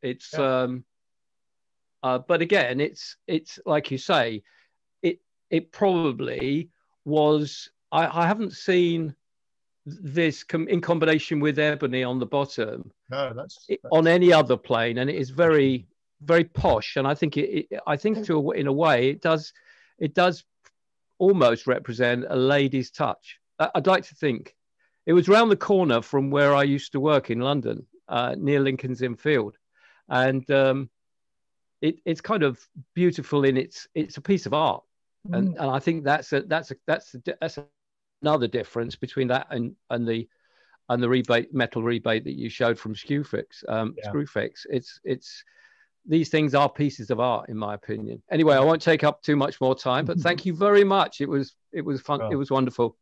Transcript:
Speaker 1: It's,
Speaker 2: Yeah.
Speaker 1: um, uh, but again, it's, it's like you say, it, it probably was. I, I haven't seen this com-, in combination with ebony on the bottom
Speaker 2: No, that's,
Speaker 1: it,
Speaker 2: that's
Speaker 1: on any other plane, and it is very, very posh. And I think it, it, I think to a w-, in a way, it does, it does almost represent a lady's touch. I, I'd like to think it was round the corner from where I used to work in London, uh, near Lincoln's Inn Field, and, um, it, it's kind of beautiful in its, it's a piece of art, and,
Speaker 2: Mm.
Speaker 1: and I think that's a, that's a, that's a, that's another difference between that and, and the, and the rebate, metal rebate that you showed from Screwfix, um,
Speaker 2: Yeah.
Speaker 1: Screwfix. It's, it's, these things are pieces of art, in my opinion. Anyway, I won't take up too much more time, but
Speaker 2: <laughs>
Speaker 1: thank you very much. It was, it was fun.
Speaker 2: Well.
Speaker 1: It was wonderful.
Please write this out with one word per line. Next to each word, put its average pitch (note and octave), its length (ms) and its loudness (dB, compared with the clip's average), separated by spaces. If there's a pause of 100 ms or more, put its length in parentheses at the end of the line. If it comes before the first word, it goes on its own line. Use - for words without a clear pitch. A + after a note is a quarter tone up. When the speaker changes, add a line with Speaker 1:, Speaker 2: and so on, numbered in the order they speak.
Speaker 1:
It's, B2+ 320 -8
Speaker 2:
Yeah. C3 300 0
Speaker 1:
um, B2+ 220 -6 (1160)
uh, B2+ 160 0
but E3 220 0
again, D#3+ 380 0
it's, - 380 -6 (100)
it's D#3+ 380 -6
like D3+ 260 -2
you C3 60 -6
say, A#2 460 -2 (580)
it, F3 180 -2 (300)
it E3 220 -2
probably C#3 960 -2 (360)
was. D3+ 640 0 (220)
I, E3 320 0
I E3 40 2
haven't G#3 260 -2
seen E3+ 640 0 (680)
this D#3+ 580 -4
com-, D#3+ 240 -4
in F3 140 0
combination D#3+ 580 0
with D3 200 0
ebony C#3+ 440 0
on B2+ 160 -4
the B2 60 -2
bottom B2 680 -4 (180)
Speaker 2:
No, C3 260 -6
that's, D3 340 -16
Speaker 1:
it, - 140 -4
Speaker 2:
that's B2 120 -6
Speaker 1:
on D#3+ 120 6
any F3 260 6
other C3 240 4
plane, A#2+ 420 0
and C3 100 -2
it D#3 60 -4
is C3+ 140 -4
very, C#3 580 2 (340)
very E3 220 2
posh. D3+ 540 -2
And C3+ 100 0
I C#3+ 80 2
think D3 220 -2
it, - 340 -4
it, - 160 -6
I D3+ 100 0
think G#3+ 280 -2
to F#3 80 -2
a D#3 40 2
w-, C#3 220 -2
in C#3 80 -2
a C3+ 60 0
way, C#3 360 4
it D3 120 -6
does, D#3+ 320 0 (460)
it D3+ 140 -4
does F3+ 300 0 (720)
almost D#3 500 4
represent B2 600 0
a - 80 -4
lady's C3 560 2
touch. - 480 -6 (200)
I, D#3 160 0
I'd D#3+ 120 0
like F#3 180 4
to - 100 -20
think - 400 -4 (500)
it D#3+ 80 2
was F3 140 6
round A3 240 6
the G3 40 4
corner F3+ 460 2
from C#3 300 -2
where C#3+ 240 4
I C#3 80 4
used C#3 300 -2
to C#3+ 60 -2
work C#3+ 300 2
in A#2 100 -2
London, B2 460 -2 (220)
uh, B2 300 -2
near C#3+ 220 2
Lincoln's C3 420 -2
Inn B2 140 -4
Field, A#2 420 -2 (520)
and, C3 420 0
um, C3+ 380 2 (920)
it, D#3 240 -2
it's E3 160 -4
kind G#3+ 200 -2
of C#3 180 0 (360)
beautiful E3 480 0
in C3+ 140 4
its, - 360 -8
it's D#3 240 -6
a C#3+ 40 -18
piece F#3+ 260 -2
of G2+ 80 -4
art, D#3 280 0 (480)
and, F#3+ 180 0
Speaker 2:
Mm. E3 120 -8
Speaker 1:
and C#3+ 100 -2
I C3 80 -2
think E3 240 -2
that's C#3+ 300 0
a, C#3 80 0
that's D#3+ 300 -4
a, C3+ 40 -12 (120)
that's - 260 -4
a, B2 80 -16 (180)
that's D#3+ 200 -8 (640)
another D3 260 0
difference A#2 480 -6
between B2+ 320 -4
that B2+ 240 -2
and, A#2+ 240 -6 (160)
and A#2+ 160 -4
the, A2+ 200 -4 (600)
and A#2+ 140 0
the A#2+ 60 0
rebate, B2 440 0
metal A#2+ 300 -2
rebate A2+ 400 -2
that C#3 120 -8
you A#2 140 -8
showed A#2 300 -2
from G#2+ 160 -10
Screwfix, - 720 -6
um, A2 300 -4
Speaker 2:
Yeah. G#2 140 -12
Speaker 1:
Screwfix. C#3 580 -6
It's, - 340 -8
it's, - 400 -8 (640)
these D#3+ 220 0
things D3+ 260 0
are C#3+ 140 4
pieces C3+ 420 -4
of A2+ 80 -2
art, A#2+ 300 -2
in A2 80 -8
my G#2 180 -6
opinion. A2 460 -10 (100)
Anyway, D#3 240 4
I C3+ 60 4
won't D#3 200 2
take D#3 220 2
up D3 180 0
too D3+ 140 0
much C#3+ 260 -2
more C3 140 2
time, C3+ 300 -2
but E3+ 140 -4
Speaker 2:
<laughs> - 0 -
Speaker 1:
thank F3 260 -2
you F3+ 100 -4
very G3+ 280 6
much. G3 380 0
It C#3+ 80 -4
was, C#3 260 -2 (160)
it F3+ 120 -8
was C#3+ 180 -4
fun. D3 200 -6
Speaker 2:
Well. A2 100 -4
Speaker 1:
It D3 40 -2
was C#3 140 -4
wonderful. B2 520 0